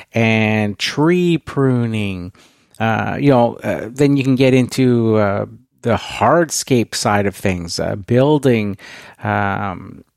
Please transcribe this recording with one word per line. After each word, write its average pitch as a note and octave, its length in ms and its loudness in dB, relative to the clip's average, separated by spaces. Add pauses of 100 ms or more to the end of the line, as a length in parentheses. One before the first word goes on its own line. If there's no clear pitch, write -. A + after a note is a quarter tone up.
(140)
and A2 640 0
tree E3+ 580 0
pruning. A2 960 -2 (460)
Uh, G#2+ 400 -2
you C#3+ 100 4
know, A#2+ 280 4
uh, F#2+ 340 -6
then C#3 260 2
you C3+ 60 0
can C3 120 2
get C3 180 4
into, A#2+ 640 2
uh, G#2 300 0 (380)
the A2+ 120 2
hardscape - 1000 0
side G#2 300 0
of G2 100 -4
things, F2+ 440 -4
uh, F2+ 160 -4
building, A#2+ 840 0 (440)
um, G2+ 800 -4 (140)